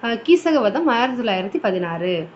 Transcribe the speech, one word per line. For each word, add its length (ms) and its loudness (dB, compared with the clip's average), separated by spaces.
அஹ், 200 -4
கீசகவதம் 640 2
ஆயிரத்தி 360 0
தொள்ளாயிரத்தி 400 -2
பதினாறு. 720 -2